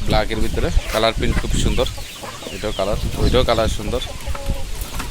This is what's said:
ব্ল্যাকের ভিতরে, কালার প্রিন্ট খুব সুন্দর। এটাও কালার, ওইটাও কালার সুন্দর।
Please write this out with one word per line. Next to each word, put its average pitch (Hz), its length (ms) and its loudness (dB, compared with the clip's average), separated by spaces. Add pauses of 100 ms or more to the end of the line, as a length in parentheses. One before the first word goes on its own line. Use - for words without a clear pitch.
ব্ল্যাকের 107 320 2
ভিতরে, 113 320 2 (240)
কালার 110 200 2
প্রিন্ট - 280 2
খুব 120 100 -2
সুন্দর। - 340 2 (640)
এটাও 104 260 -4
কালার, 98 180 0 (220)
ওইটাও 120 260 4
কালার 113 240 2
সুন্দর। 107 320 -2 (1120)